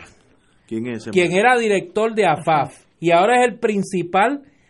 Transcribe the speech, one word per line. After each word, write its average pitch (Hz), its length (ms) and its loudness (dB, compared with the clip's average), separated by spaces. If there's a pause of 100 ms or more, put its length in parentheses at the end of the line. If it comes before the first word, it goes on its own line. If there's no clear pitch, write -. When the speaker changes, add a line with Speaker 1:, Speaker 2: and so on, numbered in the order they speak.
(680)
Speaker 1:
¿Quién 113 200 -8
es 120 160 -8
ese 117 80 -12
Speaker 2:
quien 175 200 2
Speaker 1:
man? 180 80 0
Speaker 2:
era 247 180 4
director 214 560 -2
de 208 120 0
afaf 156 600 -2 (140)
y 165 120 0
ahora 214 300 4
es 247 60 4
el - 120 -6
principal 202 840 -2 (260)